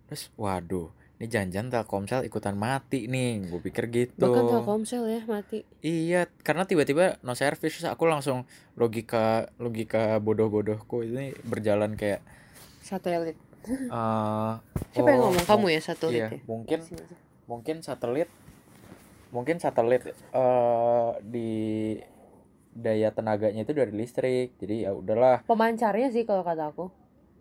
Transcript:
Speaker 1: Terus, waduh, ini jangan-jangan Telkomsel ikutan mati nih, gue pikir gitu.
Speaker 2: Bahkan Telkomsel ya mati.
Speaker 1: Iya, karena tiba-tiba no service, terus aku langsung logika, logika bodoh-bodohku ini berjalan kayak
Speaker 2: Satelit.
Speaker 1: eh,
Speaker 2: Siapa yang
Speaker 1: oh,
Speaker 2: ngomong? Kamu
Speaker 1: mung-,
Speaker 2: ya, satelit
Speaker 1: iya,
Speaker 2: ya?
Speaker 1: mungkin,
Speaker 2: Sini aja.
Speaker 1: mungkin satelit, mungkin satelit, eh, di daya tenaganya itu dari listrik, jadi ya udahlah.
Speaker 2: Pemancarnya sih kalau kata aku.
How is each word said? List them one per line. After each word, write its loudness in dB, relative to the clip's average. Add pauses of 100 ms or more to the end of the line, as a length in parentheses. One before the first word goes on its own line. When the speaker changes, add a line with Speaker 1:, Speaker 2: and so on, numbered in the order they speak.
Speaker 1:
Terus, -12 (120)
waduh, -4 (260)
ini -10
jangan-jangan -2
Telkomsel -2
ikutan -4
mati -2
nih, -2
gue -6
pikir -4
gitu. -2
Speaker 2:
Bahkan 6
Telkomsel 0
ya -4
mati. -6 (160)
Speaker 1:
Iya, 0 (140)
karena 0
tiba-tiba 4
no -6
service, -2
terus -6
aku 0
langsung 2 (300)
logika, 2
logika 0
bodoh-bodohku 0
ini -6 (100)
berjalan 0
kayak -2 (600)
Speaker 2:
Satelit. -4 (260)
Speaker 1:
eh, -2 (380)
Speaker 2:
Siapa 2
yang 8
Speaker 1:
oh, 6
Speaker 2:
ngomong? 2
Kamu 6
Speaker 1:
mung-, 4
Speaker 2:
ya, 2
satelit -4
Speaker 1:
iya, 0
Speaker 2:
ya? -10
Speaker 1:
mungkin, -4
Speaker 2:
Sini -16
aja. -18 (300)
Speaker 1:
mungkin -8
satelit, -2 (1000)
mungkin -2
satelit, 2
eh, 2 (120)
di -6 (1200)
daya 0
tenaganya 0
itu -4
dari 2
listrik, -2
jadi -4
ya 0
udahlah. 4
Speaker 2:
Pemancarnya 2
sih 0
kalau 0
kata -4
aku. -10 (540)